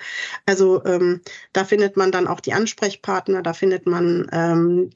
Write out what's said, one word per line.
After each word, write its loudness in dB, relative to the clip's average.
Also, 4
ähm, 0
da 2
findet 2
man 2
dann 0
auch -6
die -6
Ansprechpartner, -2
da -4
findet 0
man, 0
ähm, 2